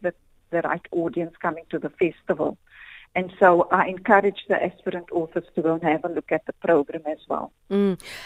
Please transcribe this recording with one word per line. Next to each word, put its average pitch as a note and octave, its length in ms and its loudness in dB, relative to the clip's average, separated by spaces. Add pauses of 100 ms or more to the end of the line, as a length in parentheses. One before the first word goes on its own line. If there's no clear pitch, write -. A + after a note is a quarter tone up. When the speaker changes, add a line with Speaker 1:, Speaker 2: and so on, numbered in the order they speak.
Speaker 1:
the, F3+ 120 -4 (380)
the E3+ 100 0
right D#3+ 300 0
audience E3 500 -4
coming E3 280 -4
to E3 80 -4
the D3 120 -6
festival. D#3 680 -2 (560)
And F#3 240 -4
so F3 340 6
I F#3 160 2
encourage G3 600 2
the - 160 0
aspirant F3+ 480 -8
authors E3 320 -4 (120)
to F3+ 60 -2
go E3 120 0
and E3 100 -4
have D#3 220 0
a - 20 -6
look D#3 240 -8
at D#3 140 -2
the - 80 -10
program D#3+ 520 0
as D3+ 120 -8 (100)
well. - 240 -6 (180)
Speaker 2:
Mm. G3 300 0 (260)